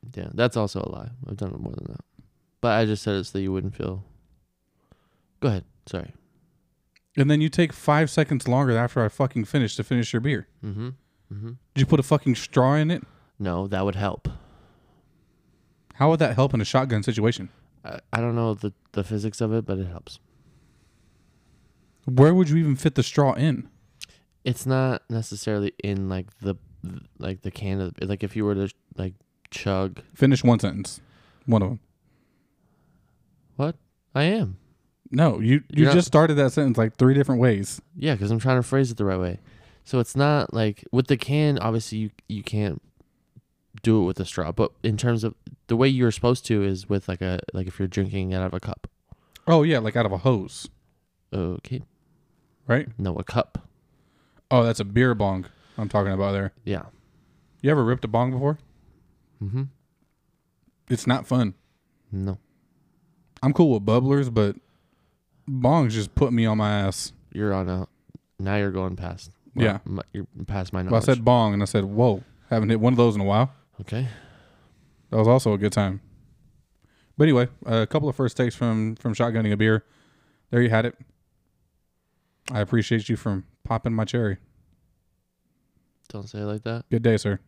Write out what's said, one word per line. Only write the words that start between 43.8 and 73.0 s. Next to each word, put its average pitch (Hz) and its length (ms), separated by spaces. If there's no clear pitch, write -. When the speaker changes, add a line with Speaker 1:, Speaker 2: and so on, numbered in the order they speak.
Speaker 1:
do 113 200
it - 40
with 92 140
a 92 60
straw, 87 260
but - 200
in 107 160
terms 117 260
of 113 100
the 117 80
way 131 120
you're 123 220
supposed 120 360
to 107 160
is 95 260
with, 101 200
like, 90 140
a, 92 180
like, 92 120
if - 120
you're 98 100
drinking 92 460
out 92 120
of 92 80
a 92 60
cup. - 260
Speaker 2:
Oh 165 160
yeah, 156 160
like, 110 180
out 117 100
of 95 60
a 95 60
hose. 107 500
Speaker 1:
Okay. 92 500
Speaker 2:
Right? 127 220
Speaker 1:
No, 95 180
a - 80
cup. - 420
Speaker 2:
Oh, 123 120
that's 117 180
a 104 40
beer 120 300
bong 98 320
I'm 104 100
talking 98 240
about 98 200
there. 98 200
Speaker 1:
Yeah. 101 200
Speaker 2:
You 135 80
ever 147 140
ripped 123 200
a 117 40
bong 120 220
before? 139 280
Speaker 1:
Mm-hmm. 113 220
Speaker 2:
It's 123 160
not 120 200
fun. 120 280
Speaker 1:
No. 95 260
Speaker 2:
I'm 135 120
cool 160 180
with 104 140
bubblers, 127 460
but 104 240
bongs 131 420
just 107 240
put 131 180
me 113 140
on 107 120
my 104 120
ass. 101 420
Speaker 1:
You're 104 220
on 95 140
a, 92 180
now 95 180
you're 101 140
going 92 260
past. 92 340
Well, 120 120
Speaker 2:
Yeah. 101 180
Speaker 1:
my, 95 180
you're 101 140
past 95 260
my 92 80
Speaker 2:
Well, 92 80
I - 40
Speaker 1:
knowledge. 110 120
Speaker 2:
said 120 200
bong, 117 280
and 101 100
I 98 40
said, 101 180
"Whoa, 104 380
haven't 110 200
hit 113 100
one 120 120
of 123 40
those 117 180